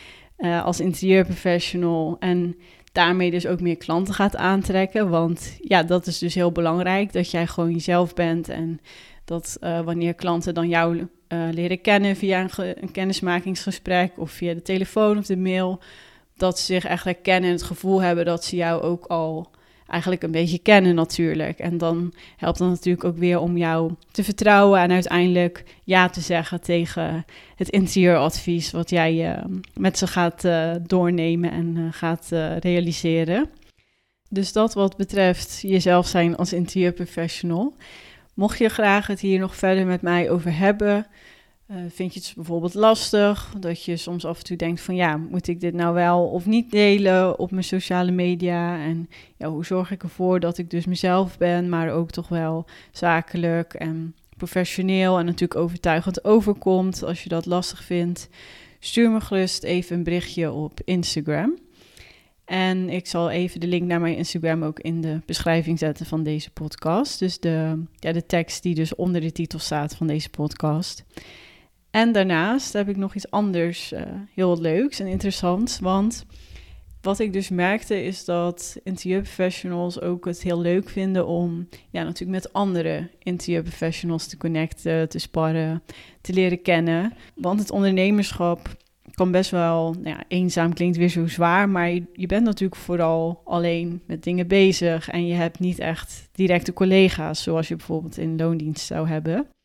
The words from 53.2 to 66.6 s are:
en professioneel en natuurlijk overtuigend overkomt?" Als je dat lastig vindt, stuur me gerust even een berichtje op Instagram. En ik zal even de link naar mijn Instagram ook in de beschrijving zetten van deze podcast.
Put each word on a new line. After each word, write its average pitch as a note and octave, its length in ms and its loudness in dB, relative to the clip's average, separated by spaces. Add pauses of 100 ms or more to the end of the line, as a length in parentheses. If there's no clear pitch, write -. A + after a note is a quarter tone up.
en D#3+ 400 -8 (220)
professioneel F#3 840 0
en E3+ 60 2
natuurlijk F3 360 -2
overtuigend E3+ 640 0
overkomt?" G3 800 2
Als E3 200 -6
je - 60 -14
dat E3+ 180 -2
lastig F3 380 -2
vindt, F3 440 -4 (500)
stuur A#3 320 2
me A3 100 2
gerust F#3+ 420 -2
even F3 340 -2
een F3 80 -2
berichtje E3+ 480 -2
op - 320 -8
Instagram. E3+ 760 -2 (880)
En F#3 420 0
ik F3+ 160 -6
zal E3+ 240 0
even F3 300 -4
de E3+ 60 -4
link F3 180 0
naar F3 160 0
mijn E3 160 0
Instagram E3 460 -2
ook D3+ 180 -6
in E3 200 -4
de D#3+ 260 -4
beschrijving E3 520 0
zetten D#3 280 -4
van D#3+ 160 -2
deze D3+ 280 -4
podcast. E3 680 -4